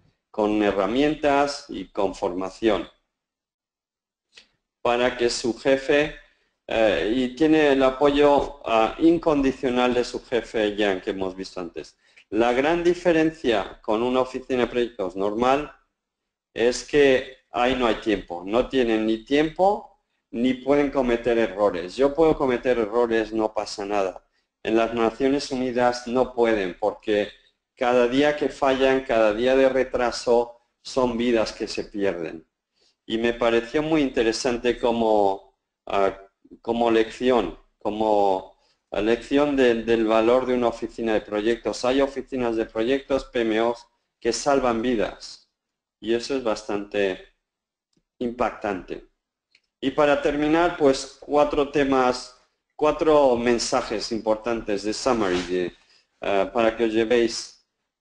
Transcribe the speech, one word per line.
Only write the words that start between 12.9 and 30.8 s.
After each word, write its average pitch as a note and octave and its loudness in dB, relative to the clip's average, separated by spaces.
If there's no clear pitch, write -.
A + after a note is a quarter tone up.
con A2 -2
una B2+ 0
oficina B2+ -2
de A2 0
proyectos A2 -4
normal A#2+ 0
es A#2+ 0
que C#3 2
ahí B2 0
no B2 0
hay G#2 2
tiempo. F2+ -4
No A#2+ 0
tienen A2+ 0
ni A2 -2
tiempo D#3+ -2
ni B2 0
pueden C#3 0
cometer A#2+ 0
errores. F#2+ -2
Yo C#3 2
puedo D#3 2
cometer B2 0
errores, A2+ 0
no A2 -2
pasa G#2 -6
nada. G2 -4
En A2 -2
las A2+ 0
Naciones C3+ 0
Unidas B2 -2
no A#2+ 0
pueden A2 0
porque G#2 -2
cada B2 2
día C#3+ 2
que C#3 -4
fallan, C3+ 0
cada A2 2
día B2+ 2
de C3+ 4
retraso B2 0